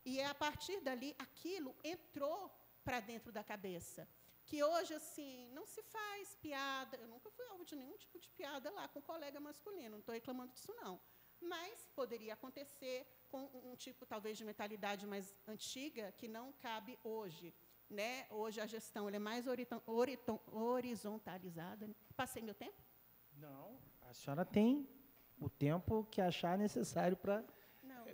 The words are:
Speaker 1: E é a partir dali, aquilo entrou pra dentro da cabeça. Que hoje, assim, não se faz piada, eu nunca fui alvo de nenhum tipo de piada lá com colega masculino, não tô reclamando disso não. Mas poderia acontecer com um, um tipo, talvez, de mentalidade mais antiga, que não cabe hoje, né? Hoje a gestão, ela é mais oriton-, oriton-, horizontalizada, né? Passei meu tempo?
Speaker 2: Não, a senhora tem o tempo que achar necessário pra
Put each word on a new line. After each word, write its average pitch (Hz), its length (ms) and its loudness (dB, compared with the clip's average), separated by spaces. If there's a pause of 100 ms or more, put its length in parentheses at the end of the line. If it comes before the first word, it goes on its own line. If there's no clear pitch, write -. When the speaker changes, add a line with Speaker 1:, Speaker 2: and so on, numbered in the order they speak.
Speaker 1:
E 262 160 2
é 277 60 4
a 285 80 2
partir 302 480 0
dali, 262 380 0
aquilo 330 640 -4
entrou 320 680 0 (320)
pra 247 160 2
dentro 226 320 -6
da 208 120 -2
cabeça. 190 680 -4 (400)
Que 294 140 4
hoje, 330 300 6
assim, 269 580 -8
não 320 160 -8
se - 160 -10
faz 415 580 -4
piada, 269 540 -2
eu 233 140 -12
nunca 254 200 -14
fui 494 180 -10
alvo 359 180 -10
de 311 100 -10
nenhum 277 220 -8
tipo - 200 -18
de - 120 -16
piada 285 420 -4
lá 330 160 -6
com 285 140 -8
colega 294 400 -6
masculino, 294 560 -8
não 208 40 -12
tô 233 120 -6
reclamando 254 400 -4
disso - 280 -10
não. 185 200 -6 (400)
Mas 349 520 -4
poderia 220 400 -2
acontecer 262 720 -6 (240)
com 269 120 -4 (120)
um, 254 180 -12
um 247 40 -10
tipo, 254 300 -10
talvez, 214 320 -2
de 220 80 -6
mentalidade 208 600 0
mais 196 300 -2 (100)
antiga, 220 680 -4
que 233 160 -8
não 240 240 -8
cabe 220 500 -4
hoje, 180 500 -4 (360)
né? 233 400 0
Hoje 214 320 0
a 214 40 2
gestão, 214 440 -2
ela 202 80 0
é - 20 2
mais 233 280 2
oriton-, 240 380 0
oriton-, 233 600 4
horizontalizada, 208 1400 0
né? 214 80 -8 (220)
Passei 247 260 0
meu 214 140 -4
tempo? 269 260 -10 (520)
Speaker 2:
Não, 147 440 -12 (260)
a 123 100 -16
senhora 147 320 0
tem 247 420 8 (500)
o 151 120 0
tempo 180 560 6
que - 160 4
achar 180 360 6
necessário 190 600 6
pra 208 260 4 (720)